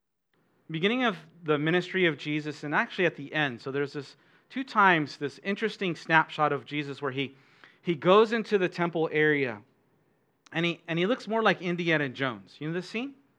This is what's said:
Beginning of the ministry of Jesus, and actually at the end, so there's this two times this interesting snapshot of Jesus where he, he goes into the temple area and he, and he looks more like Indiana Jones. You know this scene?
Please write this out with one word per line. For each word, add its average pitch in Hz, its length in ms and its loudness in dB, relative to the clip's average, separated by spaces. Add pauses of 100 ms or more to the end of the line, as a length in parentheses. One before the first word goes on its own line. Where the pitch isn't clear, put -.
(720)
Beginning 202 320 0
of 214 140 0 (260)
the 151 140 2
ministry 175 480 2
of 156 120 2
Jesus, 151 460 -6
and 151 100 -6
actually 156 320 0
at 160 120 0
the 139 160 -12
end, 139 260 -2
so 139 120 -10
there's 139 200 -2
this 143 240 -12 (340)
two 262 140 -6
times 180 540 4
this 143 260 -6
interesting 202 540 -4
snapshot 156 560 2
of 127 120 -6
Jesus 143 360 -8
where 143 100 -4
he, 135 240 -4 (460)
he 175 120 0
goes 196 380 6
into 220 260 0
the 180 120 2
temple 170 420 -2
area 143 500 2 (920)
and 165 120 -2
he, 170 220 -2
and 165 100 -2
he 175 80 0
looks 247 220 -4
more 220 140 -2
like 202 200 2
Indiana 165 460 0
Jones. 120 520 -6
You 151 100 -8
know 160 40 -6
this 175 160 -8
scene? 262 260 -8 (240)